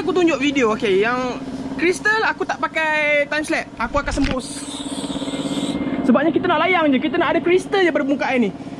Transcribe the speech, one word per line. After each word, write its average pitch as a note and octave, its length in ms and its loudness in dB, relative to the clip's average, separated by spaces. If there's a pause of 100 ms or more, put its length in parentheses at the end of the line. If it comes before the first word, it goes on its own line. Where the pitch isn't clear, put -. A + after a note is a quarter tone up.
aku D#4+ 80 0
tunjuk F4 320 2
video. C4+ 320 2
Okey, G#3 320 2
yang B3+ 320 -2 (400)
crystal F#4 480 2
aku A4 160 -2
tak - 160 -4
pakai D4+ 720 0
time D4+ 160 -2
slap. D4 180 -2 (140)
Aku A#3+ 240 -4
akan C#4 80 -4
sembur. C4 320 0 (1600)
Sebabnya C#4 320 4
kita - 160 2
nak D#4 160 2
layang E4+ 240 4
je. B3+ 80 2
Kita D4+ 160 -2
nak D4+ 160 2
ada D#4+ 80 2
crystal F4+ 400 2
je E4 160 4
pada D4 80 2
permukaan C4 400 0
ni. G3 80 2 (280)